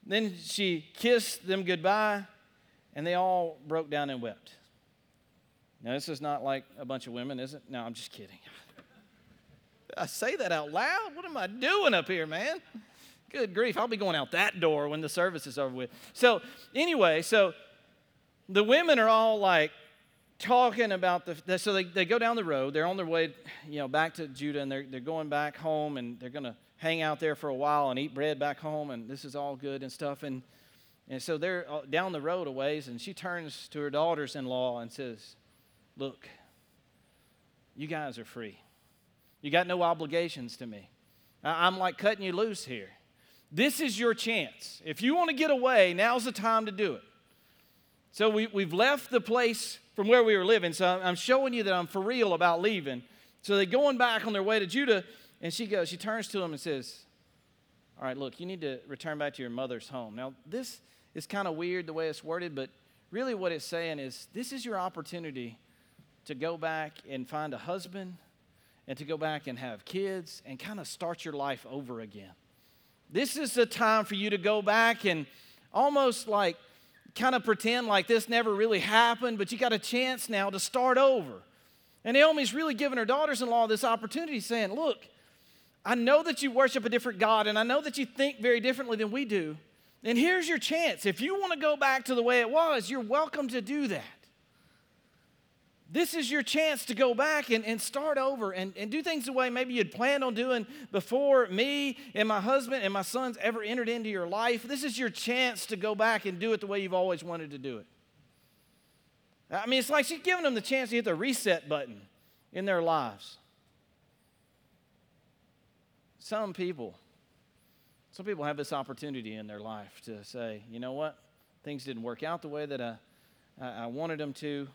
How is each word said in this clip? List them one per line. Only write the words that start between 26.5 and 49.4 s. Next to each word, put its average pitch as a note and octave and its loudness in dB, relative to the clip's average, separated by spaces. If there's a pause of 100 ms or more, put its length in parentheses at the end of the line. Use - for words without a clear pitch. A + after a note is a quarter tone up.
hang E3 0
out D#3 -2
there D#3 0
for D3 -6
a C3+ -2
while C#3+ 2
and B2+ -2
eat C#3 -6
bread D3 0
back C#3+ -2
home, D3+ -6
and A#2 -10
this C3+ -12
is C#3 -12
all C#3+ -6
good C3+ -8
and C3 -12
stuff. C#3+ -8
And, C3 -8 (680)
and C3 -10
so D#3+ -4
they're, F3 -4
uh, D3 -6
down F3 0
the D3+ -4
road E3+ -2
a C#3 -6
ways, C3+ -4
and A#2+ -10
she G3 -12
turns F3 -10
to D3+ -10
her D3 -4
daughters-in-law C3 -2
and A2+ -12
says, A#2+ -12 (600)
"Look, C3+ -10 (1500)
you D3 -10
guys D3 -6
are A2+ -14
free. A2 -14 (800)
You D3 -6
got F3 6
no F3+ 0
obligations D#3+ -2
to B2+ -12
me. G#2 -16 (540)
I, E3 2
I'm, F#3 4
like, F#3 -2
cutting G3+ 2
you F#3 -2
loose G3+ -2
here. A2+ -10 (640)
This A#3 2
is B3+ -2
your A#3 2
chance. - -6
If D#3+ -6
you C4 4
wanna E4+ 2
get D4+ 2
away, A#3+ 6
now's A3+ 2
the B3 -4
time A3 0
to G#3 -6
do F#3+ 0
it." F#2+ -14 (1080)
So A3 4
we, G#3+ 2
we've G3 -2
left B3+ 2
the B3 4
place A#3 0 (160)